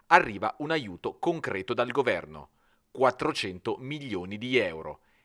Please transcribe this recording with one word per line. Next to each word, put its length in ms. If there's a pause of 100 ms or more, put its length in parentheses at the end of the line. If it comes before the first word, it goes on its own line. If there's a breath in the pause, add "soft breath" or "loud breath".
arriva 500
un 140
aiuto 460
concreto 540
dal 180
governo: 600 (400)
quattrocento 880
milioni 580
di 220
euro. 420 (240)